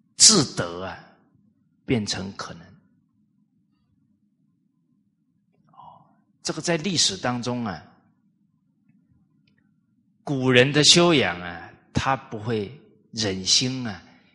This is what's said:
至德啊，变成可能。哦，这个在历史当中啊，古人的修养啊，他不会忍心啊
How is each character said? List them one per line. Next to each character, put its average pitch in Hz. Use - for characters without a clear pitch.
至 202
德 87
啊， 90
变 113
成 98
可 -
能。 -
哦， -
这 170
个 160
在 170
历 151
史 98
当 123
中 123
啊， 87
古 131
人 127
的 147
修 175
养 90
啊， 87
他 139
不 -
会 107
忍 98
心 127
啊 95